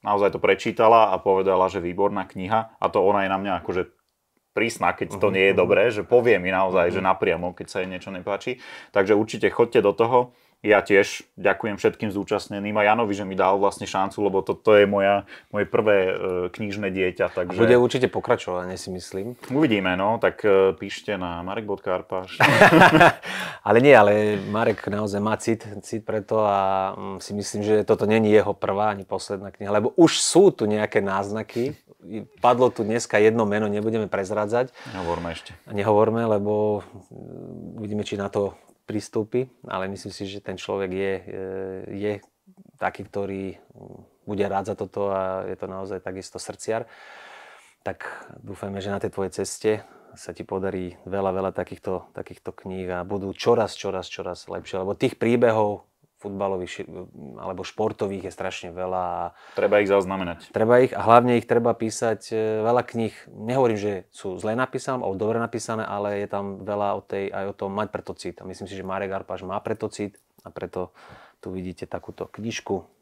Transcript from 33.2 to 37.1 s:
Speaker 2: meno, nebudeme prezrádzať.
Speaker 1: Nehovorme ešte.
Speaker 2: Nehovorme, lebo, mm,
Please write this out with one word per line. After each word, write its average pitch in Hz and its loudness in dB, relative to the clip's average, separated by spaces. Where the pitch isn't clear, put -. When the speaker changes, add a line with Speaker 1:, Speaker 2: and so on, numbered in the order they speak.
Speaker 2:
meno, 107 0
nebudeme 107 -2
prezrádzať. 107 -2
Speaker 1:
Nehovorme 85 -6
ešte. - -14
Speaker 2:
Nehovorme, 107 2
lebo, 104 0
mm, 85 -16